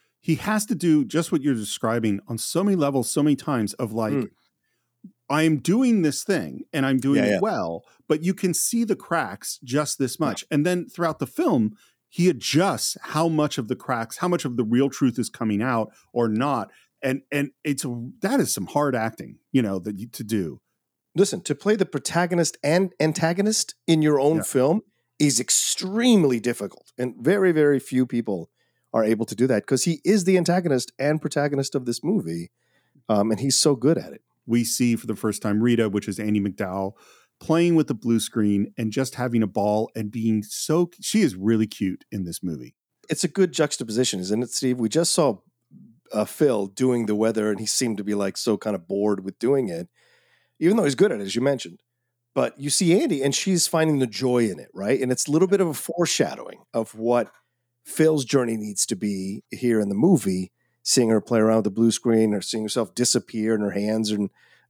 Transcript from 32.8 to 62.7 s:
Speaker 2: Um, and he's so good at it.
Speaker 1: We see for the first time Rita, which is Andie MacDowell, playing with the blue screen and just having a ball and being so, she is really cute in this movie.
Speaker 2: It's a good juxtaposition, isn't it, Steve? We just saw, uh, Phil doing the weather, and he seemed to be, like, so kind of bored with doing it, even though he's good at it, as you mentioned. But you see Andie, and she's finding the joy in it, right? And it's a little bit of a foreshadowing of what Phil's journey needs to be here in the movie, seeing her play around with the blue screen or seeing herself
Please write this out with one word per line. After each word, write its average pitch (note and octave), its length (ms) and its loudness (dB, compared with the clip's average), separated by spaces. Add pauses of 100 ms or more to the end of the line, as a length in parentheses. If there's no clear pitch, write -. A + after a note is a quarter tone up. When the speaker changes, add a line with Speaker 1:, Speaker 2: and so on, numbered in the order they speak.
Speaker 2:
Um, G#2+ 220 2
and G#2+ 80 -2
he's C3+ 180 0
so D3 180 4
good C3 220 2
at - 160 -10
it. - 80 -20 (260)
Speaker 1:
We A#2 160 2
see A#2 320 0
for A#2 100 -6
the A2+ 100 -4
first G#2+ 280 -4
time G#2+ 180 0
Rita, A2+ 280 2
which G2 180 -4
is G2 120 -6
Andie G#2+ 220 0
MacDowell, G2 520 -4 (460)
playing E3+ 360 2
with D#3 120 4
the C3 60 -2
blue A#2 260 0
screen G#2 580 0
and A2 140 -4
just B2+ 240 -4
having A#2+ 280 0
a G#2 40 0
ball G#2 480 -2
and G#2 140 -6
being A2 320 -2
so, E3+ 480 -2 (100)
she - 220 0
is B2 140 2
really G#2+ 320 2
cute - 440 -6
in G2 120 -6
this E2+ 180 -10
movie. D2 320 -8 (360)
Speaker 2:
It's - 140 -2
a F3+ 40 0
good F3+ 240 0
juxtaposition, A#2+ 680 -2
isn't G2+ 240 -2
it, A2 60 -6
Steve? B2+ 300 -2
We A2 100 0
just D#3+ 240 0
saw, C3+ 240 2 (760)
uh, G#2+ 140 0
Phil A2+ 420 0
doing A#2+ 380 0
the G#2 100 0
weather, G#2+ 360 0
and G2+ 80 -4
he A2 60 -8
seemed A2+ 320 -2
to G2+ 60 -6
be, G2+ 120 -2
like, G2 220 -2
so G#2+ 200 0
kind G#2 180 -4
of E2+ 120 -10
bored G2+ 360 0
with F#2+ 160 -10
doing B2+ 300 0
it, E2+ 180 -8 (720)
even F#3 180 4
though G3+ 60 2
he's C#3+ 120 0
good F#3 160 4
at A2+ 80 -4
it, G2+ 40 -6
as G2 120 -6
you A#2+ 60 0
mentioned. B2+ 400 -2 (520)
But B2+ 260 -2
you C#3+ 100 -8
see F3 300 4
Andie, G3+ 240 0
and C#3 120 2
she's F#3 320 0
finding D#3+ 320 2
the B2+ 80 2
joy A#2+ 420 0
in F2 100 -8
it, - 140 -18
right? G#2+ 280 0
And B2+ 100 0
it's - 160 -4
a C#3+ 40 -4
little E3 160 4
bit F#3+ 140 2
of F3+ 60 0
a D3+ 60 -4
foreshadowing - 920 -4 (100)
of A2+ 220 -4
what A#2 360 0 (520)
Phil's D#3 420 2
journey A#2+ 320 0
needs G#2+ 300 -4
to A2 80 -4
be G2 560 -4
here A#2 280 0
in G2+ 100 0
the G2 60 -2
movie, G2+ 560 2 (320)
seeing A#2 260 4
her A2 120 4
play A#2 180 0
around A2 180 4
with A2 80 2
the G2+ 60 -2
blue A2+ 200 4
screen A2 420 2
or G2 80 -2
seeing A2 220 -6
herself A2 320 -4